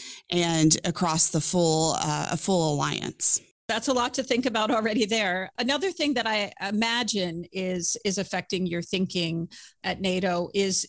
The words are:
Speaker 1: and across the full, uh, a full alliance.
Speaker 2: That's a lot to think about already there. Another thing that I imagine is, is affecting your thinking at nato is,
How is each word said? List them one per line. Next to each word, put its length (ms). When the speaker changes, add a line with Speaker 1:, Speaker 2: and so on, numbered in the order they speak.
Speaker 1:
and 560
across 440
the 120
full, 580
uh, 320
a 60
full 360
alliance. 680
Speaker 2:
That's 200
a 60
lot 220
to 80
think 220
about 240
already 360
there. 520
Another 340
thing 240
that 120
I 240
imagine 920
is, 500
is 140
affecting 500
your 140
thinking 640
at 180
nato 520
is, 360